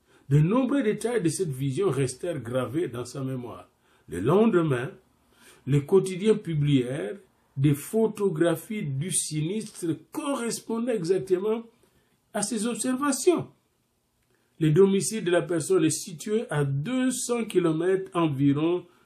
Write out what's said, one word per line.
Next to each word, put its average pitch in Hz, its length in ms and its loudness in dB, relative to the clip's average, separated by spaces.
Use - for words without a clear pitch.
De 143 100 6
nombreux 247 420 2
détails 220 400 -2
de 165 60 2
cette 160 240 -2
vision 139 380 -2
restèrent 139 500 -4
gravés 127 480 -4
dans 117 160 -8
sa 139 180 -12
mémoire. 123 460 -10
Le 82 140 -6
lendemain, 160 720 2
les 139 180 2
quotidiens 190 500 2
publièrent 147 840 0
des 143 160 4
photographies 196 1120 0
du 147 280 -4
sinistre 170 760 -4
correspondant 240 800 -4
exactement 190 680 0
à 208 80 -2
ses 208 240 -2
observations. 254 840 0
Le 156 120 4
domicile 196 540 4
de 175 60 2
la 175 100 4
personne 165 420 2
est 160 60 6
situé 208 600 -4
à 147 140 0
deux 233 480 0
cents 240 320 -2
kilomètres 180 680 0
environ 156 720 2